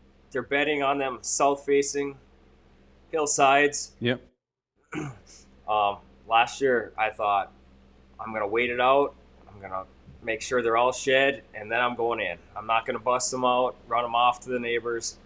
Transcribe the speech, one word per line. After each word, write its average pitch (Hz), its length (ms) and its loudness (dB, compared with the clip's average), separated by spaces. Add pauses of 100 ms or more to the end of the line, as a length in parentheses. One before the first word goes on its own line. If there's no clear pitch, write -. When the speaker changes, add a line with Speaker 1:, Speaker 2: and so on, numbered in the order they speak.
(320)
Speaker 1:
they're 127 100 -4
bedding 143 400 0
on 139 160 0
them 131 240 -4
south-facing 139 960 0 (920)
hillsides. 143 880 2
Speaker 2:
Yep. 120 260 -2 (680)
Speaker 1:
<clears throat> 156 80 -6 (640)
Um, 104 300 2 (300)
last 117 320 2
year, 123 380 0
I 110 120 0
thought, 101 420 -2 (680)
"I'm 110 120 -12
gonna 107 160 -4
wait 120 220 0
it 123 100 -2
out. 135 360 4 (320)
I'm 101 120 -20
gonna 95 260 -10 (360)
make 113 200 -6
sure 123 200 -2
they're 113 140 2
all 127 160 4
shed, 135 520 0 (100)
and 107 180 -12
then 117 80 0
I'm 123 160 -2
going 117 240 -2
in. 87 180 -6 (180)
I'm 107 100 -12
not 113 200 -2
gonna 120 140 -4
bust 123 300 -2
them 127 140 -4
out, 123 320 2 (120)
run 117 160 -2
'em 117 100 -4
off 123 280 2
to 127 80 -10
the 123 100 -2
neighbors. 117 640 -4